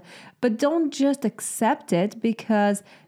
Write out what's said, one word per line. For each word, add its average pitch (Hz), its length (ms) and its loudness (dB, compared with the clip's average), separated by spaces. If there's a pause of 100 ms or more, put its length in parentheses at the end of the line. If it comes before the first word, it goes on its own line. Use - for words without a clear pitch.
(420)
But 226 180 0
don't 302 320 0
just 277 340 0
accept - 680 -2
it, 196 280 0
because 208 640 0 (240)